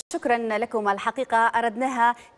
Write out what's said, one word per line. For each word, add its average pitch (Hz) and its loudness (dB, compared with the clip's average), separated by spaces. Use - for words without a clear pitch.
شكرًا 247 0
لكم. 220 -2
الحقيقة 226 -2
أردناها 233 2